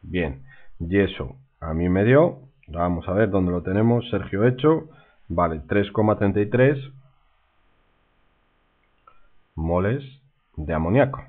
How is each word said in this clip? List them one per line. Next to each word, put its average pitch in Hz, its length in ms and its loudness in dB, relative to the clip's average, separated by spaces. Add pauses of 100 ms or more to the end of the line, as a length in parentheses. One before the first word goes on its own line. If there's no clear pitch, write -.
Bien, 82 420 -6 (360)
y 87 200 0
eso - 360 -2 (260)
a 80 120 -6
mí 85 140 0
me 92 160 2
dio, 143 360 4 (280)
vamos 87 400 -4
a 95 60 -4
ver 104 160 2
dónde 92 220 0
lo 87 100 -2
tenemos, 110 480 0
Sergio 101 360 -2
hecho, 151 440 2 (400)
vale, 82 380 -2
tres 101 240 0
coma 107 260 2
treinta 101 240 2
y 101 60 0
tres 127 300 2 (2750)
moles 92 480 -2 (540)
de 76 160 -6
amoníaco. 104 560 0